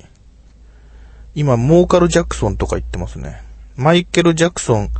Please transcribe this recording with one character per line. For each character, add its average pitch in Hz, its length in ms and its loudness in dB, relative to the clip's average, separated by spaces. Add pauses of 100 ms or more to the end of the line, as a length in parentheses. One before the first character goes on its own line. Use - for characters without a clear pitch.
(1300)
今、 143 240 0
儲 165 300 4
か 180 120 2
る 175 100 2
ジ 170 100 2
ャ 170 40 2
ク - 120 -10
ソ 113 140 -2
ン 95 80 -4
と 92 100 -4
か - 80 -4
言 90 100 -6
っ - 20 -12
て - 100 -8
ま 85 100 -8
す - 100 -16
ね。 69 240 -14 (340)
マ 147 180 2
イ 175 100 2
ケ - 180 0
ル・ 170 140 2
ジ 165 100 0
ャ 175 40 0
ク - 100 -10
ソ 117 180 0
ン 101 120 -4 (100)